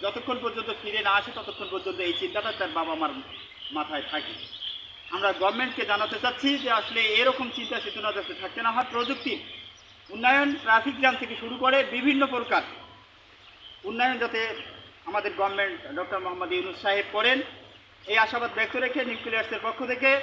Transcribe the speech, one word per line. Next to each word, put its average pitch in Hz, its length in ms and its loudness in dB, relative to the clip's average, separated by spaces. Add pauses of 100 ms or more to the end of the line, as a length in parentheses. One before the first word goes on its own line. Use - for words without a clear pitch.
যতক্ষণ 240 400 -2
পর্যন্ত 226 260 -4 (120)
ফিরে 214 260 -2
না 196 120 4
আসে, 202 200 -8
ততক্ষণ 202 340 -8
পর্যন্ত 185 260 -4 (100)
এই 170 120 0
চিন্তাটা 190 380 -2
তার 180 200 -2
বাবা 165 220 0
মার 143 120 0 (640)
মাথায় 147 340 -4
থাকে। 147 220 -4 (800)
আমরা 196 140 4 (120)
গভর্নমেন্টকে 233 500 0
জানাতে 214 320 0
চাচ্ছি 254 260 2 (140)
যে 254 60 0 (100)
আসলে 220 220 -2 (180)
এরকম 254 280 4 (100)
চিন্তা 233 280 -6
চেতনা 208 320 -4
যাতে 180 240 -6
থাকতে 185 240 -8
না 202 100 4
হয়। 247 180 2
প্রযুক্তির 240 460 -2 (720)
উন্নয়ন, 254 400 4 (140)
ট্রাফিক 226 380 4
জ্যাম 262 200 6
থেকে 226 200 -6
শুরু 233 220 -6
করে 262 140 6 (180)
বিভিন্ন 269 280 4 (100)
প্রকার 226 300 2 (1300)
উন্নয়ন 247 340 2
যাতে 233 180 0 (680)
আমাদের 202 300 0
গভর্নমেন্ট, 196 380 2 (220)
ডক্টর 190 260 -2
মোহাম্মদ 180 260 -4
ইউনূস 180 320 -2
সাহেব 202 240 2 (100)
করেন, 247 220 6 (720)
এই 214 140 4
আশাবাদ 233 320 -2
ব্যক্ত 214 180 0 (100)
রেখে 254 240 0
নিউক্লিয়ার্সের 226 580 -4
পক্ষ 226 120 -4 (120)
থেকে 247 180 2 (140)